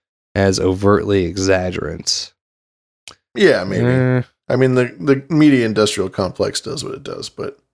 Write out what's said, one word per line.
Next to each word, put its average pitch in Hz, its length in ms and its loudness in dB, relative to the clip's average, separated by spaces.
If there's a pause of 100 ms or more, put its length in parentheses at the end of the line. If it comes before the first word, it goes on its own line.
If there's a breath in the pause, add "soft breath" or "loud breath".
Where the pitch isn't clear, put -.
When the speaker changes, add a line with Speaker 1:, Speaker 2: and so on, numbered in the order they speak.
(340)
Speaker 1:
as 98 260 2
overtly 98 640 2
exaggerant. 90 1120 -4 (1000)
Speaker 2:
Yeah, 131 300 4
maybe. 98 220 -2
Speaker 1:
Eh. 127 360 2 (240)
Speaker 2:
I 127 100 -2
mean, 127 180 2
the, 123 260 0
the 135 240 0 (100)
media 147 300 4
industrial 104 460 0
complex 98 500 -4
does - 240 -10
what - 80 -10
it - 100 -14
does, - 280 -12
but - 280 -12 (160)